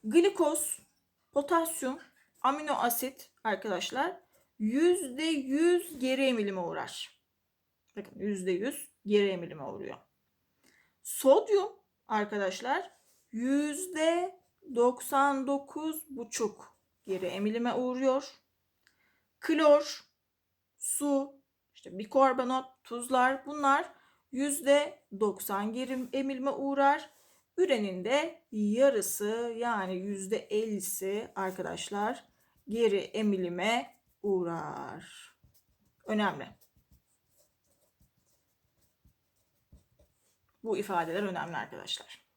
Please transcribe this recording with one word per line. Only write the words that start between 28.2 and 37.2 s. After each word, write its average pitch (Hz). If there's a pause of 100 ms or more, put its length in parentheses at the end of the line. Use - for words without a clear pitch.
yarısı 220
yani 214
yüzde 196
ellisi 208
arkadaşlar 190 (440)
geri 214
emilime 196 (280)
uğrar. 170 (720)
Önemli. 202 (4000)